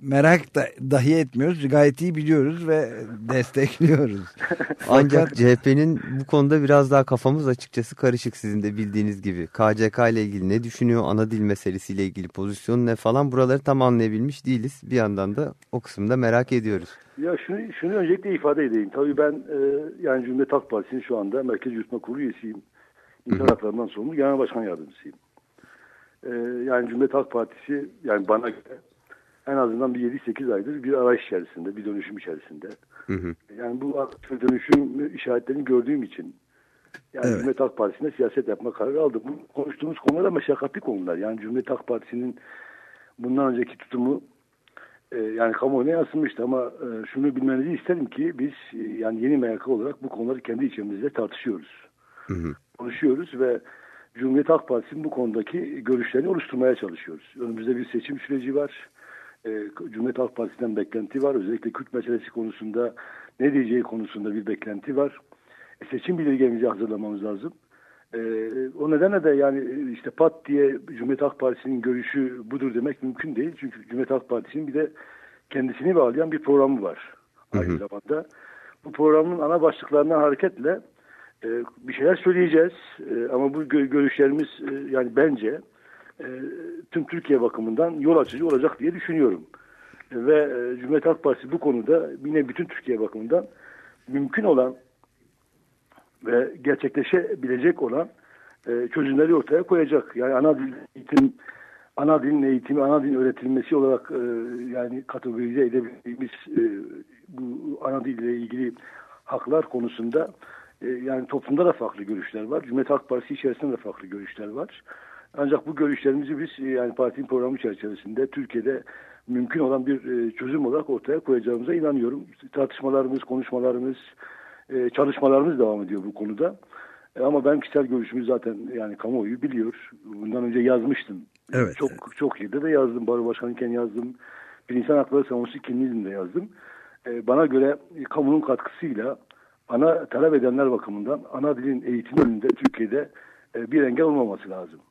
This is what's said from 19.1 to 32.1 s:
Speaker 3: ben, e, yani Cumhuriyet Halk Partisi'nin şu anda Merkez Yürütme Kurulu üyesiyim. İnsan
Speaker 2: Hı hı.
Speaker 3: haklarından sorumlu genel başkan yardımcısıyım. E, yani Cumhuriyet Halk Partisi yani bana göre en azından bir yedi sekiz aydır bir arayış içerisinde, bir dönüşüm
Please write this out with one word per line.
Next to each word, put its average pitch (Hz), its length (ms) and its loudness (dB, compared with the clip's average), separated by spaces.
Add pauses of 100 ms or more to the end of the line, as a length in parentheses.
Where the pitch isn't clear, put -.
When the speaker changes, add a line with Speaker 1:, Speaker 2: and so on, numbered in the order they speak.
Speaker 3:
ben, 151 160 2
e, 151 260 -6 (420)
yani 131 240 0
Cumhuriyet 131 280 0
Halk 139 180 0
Partisi'nin 117 300 -4
şu 117 180 -2
anda 104 240 -2
Merkez 123 300 -4
Yürütme 110 260 -8
Kurulu 123 220 -8
üyesiyim. 113 420 -8 (640)
İnsan 120 120 2
Speaker 2:
Hı 135 60 0
hı. 131 40 8
Speaker 3:
haklarından 110 380 0
sorumlu 120 280 -8
genel 139 240 2
başkan 120 240 -2
yardımcısıyım. 85 540 -10 (1040)
E, 127 80 -10 (340)
yani 123 240 2
Cumhuriyet 131 260 2
Halk 139 160 0
Partisi 143 600 -4 (140)
yani 104 240 0
bana 117 200 2
göre 117 300 -14 (680)
en 139 100 -2
azından 123 380 0
bir 123 60 -4
yedi 123 240 -2
sekiz 120 260 -4
aydır 120 320 -4
bir 131 100 -2
arayış 123 340 2
içerisinde, 90 500 -8
bir 107 80 -12
dönüşüm 101 340 -8